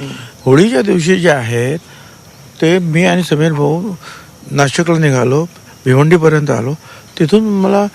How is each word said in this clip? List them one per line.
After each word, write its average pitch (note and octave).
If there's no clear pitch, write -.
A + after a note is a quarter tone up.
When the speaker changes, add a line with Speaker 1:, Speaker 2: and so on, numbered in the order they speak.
Speaker 1:
हं. C#3
Speaker 2:
होळीच्या G#3
दिवशी F#3
जे E3+
आहेत B2
ते E3+
मी E3+
आणि F3+
समीर D#3+
भाऊ D#3
नाशिकला D#3
निघालो, C#3
भिवंडीपर्यंत D3+
आलो, B2
तिथून G3+
मला, G3+